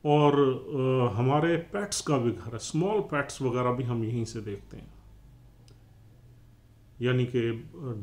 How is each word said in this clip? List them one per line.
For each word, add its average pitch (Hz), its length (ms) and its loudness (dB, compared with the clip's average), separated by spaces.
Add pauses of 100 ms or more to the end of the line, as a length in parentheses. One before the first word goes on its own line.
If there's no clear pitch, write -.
और, 147 360 6
अ, 131 760 2
हमारे 151 400 4
पेट्स 202 440 -6
का 147 160 0
भी 117 140 2
घर - 200 -10
है। 113 60 -10
स्मॉल 196 420 -2
पेट्स 143 420 -4
वगैरह 123 300 0
भी 123 120 -2
हम 117 200 -2
यहीं 113 220 -2
से 113 160 -10
देखते 101 360 -12
हैं, - 160 -18 (2000)
यानी 127 240 2
कि, 123 140 -2
अ, 113 340 -4 (300)